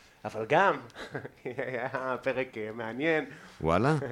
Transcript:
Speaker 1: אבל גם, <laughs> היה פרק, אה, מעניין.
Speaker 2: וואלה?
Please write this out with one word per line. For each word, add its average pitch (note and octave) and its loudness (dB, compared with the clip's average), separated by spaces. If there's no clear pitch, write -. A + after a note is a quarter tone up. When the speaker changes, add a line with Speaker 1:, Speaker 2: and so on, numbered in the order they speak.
Speaker 1:
אבל G#2+ -4
גם, D#3+ 6
<laughs> B2+ -12
היה B2+ -4
פרק, C3 -2
אה, G#2+ -4
מעניין. C3 0
Speaker 2:
וואלה? G2+ 4